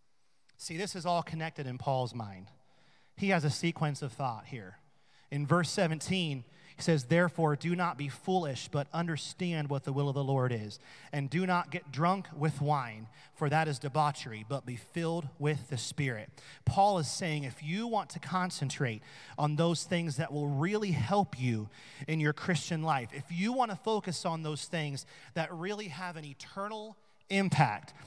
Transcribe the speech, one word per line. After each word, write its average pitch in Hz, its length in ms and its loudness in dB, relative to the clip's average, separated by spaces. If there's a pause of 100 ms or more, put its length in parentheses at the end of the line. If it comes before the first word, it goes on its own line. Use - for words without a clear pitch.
(560)
See, - 200 -8
this 190 180 -4
is 175 100 -8
all 175 180 2
connected 160 440 -4
in 123 120 -6
Paul's 127 360 0
mind. 101 360 -10 (640)
He 196 140 0
has 170 140 4
a 147 60 4
sequence 156 520 0
of 139 100 -6
thought 117 340 -4
here. 95 320 -12 (520)
In 147 160 0
verse 170 240 4
seventeen, 160 760 0 (320)
he - 60 -10
says, 147 240 4
"Therefore, 160 500 4
do 170 180 0
not 175 220 0
be 143 120 -4
foolish, 156 600 -2
but 147 240 0
understand 165 760 0
what 139 120 0
the 143 100 -2
will 143 160 2
of 131 60 0
the 143 80 0
Lord 131 300 4
is. 107 260 -4 (320)
And 139 180 -2
do 175 180 2
not 175 240 2
get 165 200 -8
drunk 170 420 2
with 147 280 0
wine, 120 480 0 (260)
for 151 140 0
that 156 180 4
is 143 140 -4
debauchery, 139 680 0
but 131 180 -4
be 123 100 -6
filled 165 520 -4 (100)
with 147 300 0
the 120 100 -4
Spirit." 120 520 -4 (340)
Paul 196 340 6
is 143 120 -2
saying, 156 320 -2
if 127 180 -8
you 190 280 -2
want 208 220 -2
to 165 100 -10
concentrate 139 840 -2 (340)
on 151 200 2
those 170 280 4
things 170 320 0
that 151 160 -2
will 147 140 -2
really 185 460 0
help 139 480 2
you 110 300 0 (360)
in 160 140 0
your 151 140 4
Christian 165 480 -2
life, 139 300 0
if 139 200 -10
you 196 200 0
want 247 200 0
to 170 40 -6
focus 202 480 -2
on 165 180 -2
those 151 240 -4
things 147 400 -4 (280)
that 160 180 -2
really 202 360 -6
have 170 280 -10
an 151 80 -12
eternal 208 720 -10 (320)
impact, 156 640 4 (120)